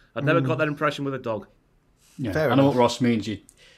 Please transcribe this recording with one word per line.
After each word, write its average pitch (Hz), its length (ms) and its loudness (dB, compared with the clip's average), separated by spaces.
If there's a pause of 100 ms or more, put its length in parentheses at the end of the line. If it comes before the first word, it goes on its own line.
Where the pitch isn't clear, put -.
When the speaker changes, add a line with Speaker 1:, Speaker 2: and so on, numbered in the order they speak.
(160)
Speaker 1:
I've 143 100 -4
never 160 160 2
Speaker 2:
Mm. 131 60 -2
Speaker 1:
got 156 100 -2
that 151 100 0
impression 147 380 -4
with 139 80 -4
a 131 60 -8
dog. 113 280 -6 (720)
Speaker 3:
Yeah, 117 160 -6
Speaker 2:
Fair 156 180 0
Speaker 3:
I 127 40 2
know 139 80 6
Speaker 2:
enough. 139 120 4
Speaker 3:
what 123 60 4
Ross 117 200 2
means. 117 260 0
You, 104 120 -8 (380)